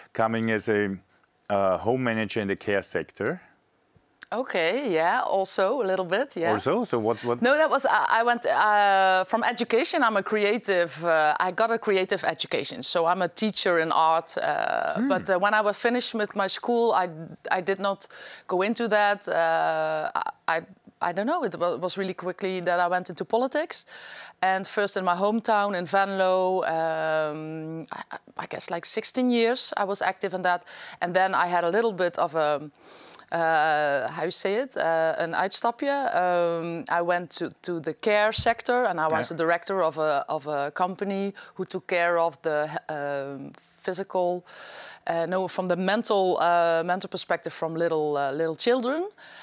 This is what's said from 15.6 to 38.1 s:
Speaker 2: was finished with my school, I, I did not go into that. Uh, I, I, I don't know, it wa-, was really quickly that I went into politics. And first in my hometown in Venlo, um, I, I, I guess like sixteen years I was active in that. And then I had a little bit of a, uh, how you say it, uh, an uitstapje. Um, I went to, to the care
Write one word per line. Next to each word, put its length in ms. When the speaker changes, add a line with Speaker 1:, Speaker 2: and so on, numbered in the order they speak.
Speaker 2:
was 160
finished 380
with 200
my 120
school, 460
I, 160
I 100
did 180
not 280
go 160
into 240
that. 400
Uh, 880
I, 420
I, 40
I 120
don't 160
know, 160
it 160
wa-, 160
was 240
really 160
quickly 460
that 180
I 80
went 220
into 160
politics. 600
And 240
first 320
in 80
my 100
hometown 600
in 100
Venlo, 800
um, 1300
I, 100
I, 60
I 80
guess 240
like 140
sixteen 440
years 480
I 60
was 180
active 320
in 80
that. 220
And 120
then 220
I 120
had 160
a 60
little 240
bit 240
of 180
a, 340
uh, 800
how 120
you 80
say 240
it, 220
uh, 400
an 160
uitstapje. 560
Um, 760
I 120
went 360
to, 120
to 160
the 140
care 380